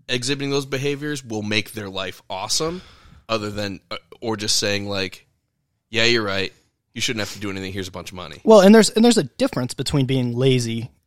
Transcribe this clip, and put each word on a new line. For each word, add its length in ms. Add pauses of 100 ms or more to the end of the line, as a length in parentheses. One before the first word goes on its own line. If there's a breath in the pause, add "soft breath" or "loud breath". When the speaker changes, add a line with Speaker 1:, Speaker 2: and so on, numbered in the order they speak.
Speaker 1:
exhibiting 420
those 160
behaviors 600
will 180
make 300
their 160
life 400
awesome, 520 (460 soft breath)
other 240
than, 280 (120)
uh, 60 (240)
or 160
just 200
saying, 300
like, 380 (640)
"Yeah, 140
you're 200
right. 280 (420)
You 80
shouldn't 200
have 120
to 60
do 100
anything. 240
Here's 140
a 40
bunch 200
of 40
money." 280
Speaker 2:
Well, 180
and 140
there's, 160
and 120
there's 140
a 60
difference 500
between 320
being 300
lazy 560 (160)